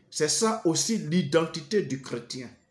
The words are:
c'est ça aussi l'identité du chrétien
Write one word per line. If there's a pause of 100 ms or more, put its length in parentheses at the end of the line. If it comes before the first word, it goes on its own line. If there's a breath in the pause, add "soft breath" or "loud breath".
(100)
c'est
ça
aussi
l'identité
du
chrétien (220)